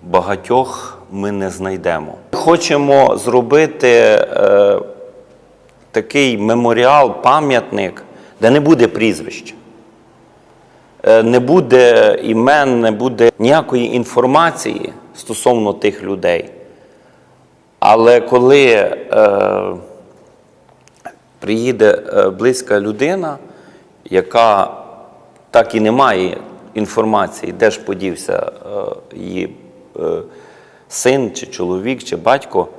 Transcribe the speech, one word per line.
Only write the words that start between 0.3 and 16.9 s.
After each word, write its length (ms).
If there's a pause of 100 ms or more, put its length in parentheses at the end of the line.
ми 200
не 180
знайдемо. 640 (180)
Хочемо 840
зробити, 720
е, 920 (1080)
такий 480
меморіал, 840
пам'ятник, 800 (380)
де 100
не 100
буде 280
прізвищ, 680 (1500)
е, 200
не 180
буде 840
імен, 580
не 100
буде 480
ніякої 560
інформації 1000 (240)
стосовно 560
тих 300
людей. 480 (1300)